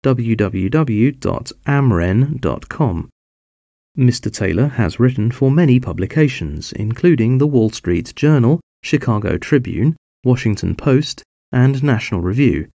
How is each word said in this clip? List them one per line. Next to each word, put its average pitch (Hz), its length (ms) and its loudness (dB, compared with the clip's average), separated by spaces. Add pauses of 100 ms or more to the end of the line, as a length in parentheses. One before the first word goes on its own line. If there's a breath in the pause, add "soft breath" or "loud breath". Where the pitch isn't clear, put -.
w 117 320 0
w 101 320 -2
w 123 440 0
dot - 400 -6 (160)
amren 127 720 0
dot - 260 -4
com. 92 400 -4 (880)
Mister 123 360 0
Taylor 95 360 0
has 110 320 -2
written 120 300 2
for 135 220 0
many 143 280 4
publications, 98 920 -4
including 120 680 0
the 139 80 2
Wall 120 240 2
Street 85 460 -4
Journal, 143 440 4 (220)
Chicago 107 560 -2
Tribune, 143 580 0 (280)
Washington 107 500 0
Post, 139 480 0 (300)
and 131 320 2
National 107 380 -2
Review. 95 560 0